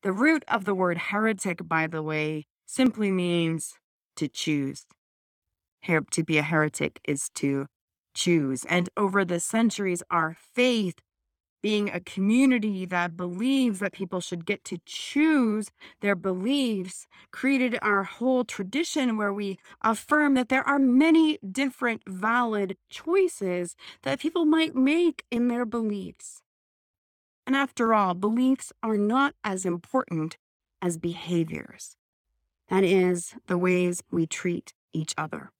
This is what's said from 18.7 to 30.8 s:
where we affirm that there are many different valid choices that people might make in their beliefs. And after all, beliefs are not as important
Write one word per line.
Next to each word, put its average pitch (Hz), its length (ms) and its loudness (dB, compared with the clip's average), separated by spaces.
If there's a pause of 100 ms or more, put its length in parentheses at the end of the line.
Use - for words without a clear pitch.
where 208 160 0
we 196 260 -6 (220)
affirm 285 540 2
that 254 160 2
there 262 180 2
are 285 100 2
many 311 600 6
different 240 680 -4
valid 208 680 -2 (140)
choices 196 840 0 (280)
that 269 180 -2
people 330 240 -2
might 320 300 2
make 294 560 2
in 240 180 0
their 240 160 0
beliefs. 208 760 -6 (1040)
And 262 100 0
after 247 380 2
all, 196 180 4
beliefs 226 580 0 (120)
are 220 160 0
not 247 440 2
as 190 220 -4
important 170 720 -2 (460)